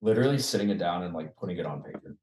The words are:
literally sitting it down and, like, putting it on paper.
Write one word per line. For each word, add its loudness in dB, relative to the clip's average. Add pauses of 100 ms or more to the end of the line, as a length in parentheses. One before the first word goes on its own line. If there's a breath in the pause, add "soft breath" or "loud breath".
literally 4
sitting 0
it 0
down 0
and, -6
like, -8
putting -6
it -2
on -8
paper. -14